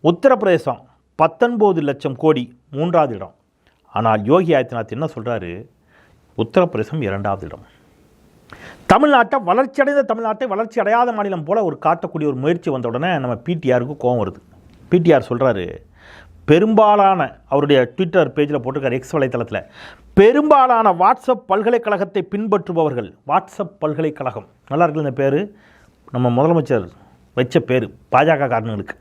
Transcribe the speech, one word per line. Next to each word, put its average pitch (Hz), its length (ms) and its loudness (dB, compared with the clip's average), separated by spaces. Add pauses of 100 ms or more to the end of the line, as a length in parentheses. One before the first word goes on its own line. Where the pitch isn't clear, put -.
உத்தரப்பிரதேசம் 175 760 2 (340)
பத்தொன்பது 202 640 0
லட்சம் 139 340 -4
கோடி 147 280 2 (280)
மூன்றாவது 151 440 -2
இடம். 92 180 -14 (600)
ஆனால் 104 300 0
யோகி 165 300 2
ஆதித்யநாத் 117 440 -4
என்ன 156 180 -6
சொல்றாரு, 110 360 -6 (880)
உத்தரப்பிரதேசம் 151 640 -2
இரண்டாவது 98 440 -4
இடம். - 200 -16 (1200)
தமிழ்நாட்டை, 277 560 2
வளர்ச்சியடைந்த 269 640 0
தமிழ்நாட்டை 226 400 -4
வளர்ச்சி 214 320 -4
அடையாத 233 320 0
மாநிலம் 202 320 -6
போல 202 200 -2
ஒரு 160 180 -4
காட்டக்கூடிய 165 440 -2
ஒரு 143 100 -2
முயற்சி 160 360 -2
வந்த 123 160 -4
உடனே 151 300 -2
நம்ம 127 180 -4
பி 165 180 -6
டி 160 180 -2
ஆருக்கு 123 280 -2
கோவம் 123 220 0
வருது. 92 200 -6 (480)
பி 180 100 4
டி 165 140 4
ஆர் 131 160 2
சொல்றாரு, 120 360 -2 (800)
பெரும்பாலான, 202 760 4 (260)
அவருடைய 139 520 2
Twitter 180 320 0
பேஜ்ல 147 280 -2
போட்டிருக்காரு, 131 340 -4
எக்ஸ் 127 240 -8
வலைத்தளத்துல, 131 440 -2 (540)
பெரும்பாலான 254 800 6
WhatsApp 226 540 2
பல்கலைக்கழகத்தை 202 840 -2
பின்பற்றுபவர்கள், 165 760 -2 (180)
WhatsApp 180 420 -4 (100)
பல்கலைக்கழகம், 151 680 -6 (200)
நல்லா 160 180 2
இருக்குல்ல 151 120 -2
இந்த 147 140 -4
பேரு, 139 440 -2 (560)
நம்ம 123 180 0
முதலமைச்சர் 131 600 0 (460)
வச்ச 127 240 0
பேரு 127 360 -2 (160)
பாஜக 143 360 2
காரனுங்களுக்கு. 113 540 -6